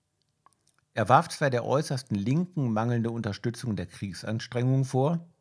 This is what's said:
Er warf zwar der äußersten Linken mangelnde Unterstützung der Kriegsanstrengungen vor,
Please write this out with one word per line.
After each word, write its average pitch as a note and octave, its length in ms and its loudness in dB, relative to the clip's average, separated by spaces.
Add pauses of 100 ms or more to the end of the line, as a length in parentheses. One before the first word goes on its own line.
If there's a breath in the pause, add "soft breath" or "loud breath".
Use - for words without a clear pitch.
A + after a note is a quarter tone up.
(960)
Er G#2+ 120 0
warf D3+ 220 6
zwar C#3+ 220 0
der A#2+ 120 0
äußersten B2+ 540 -2
Linken C3+ 560 0
mangelnde A#2 380 0
Unterstützung A#2 640 -4
der F2+ 80 -4
Kriegsanstrengungen A#2+ 1000 -2
vor, C#3 420 0 (160)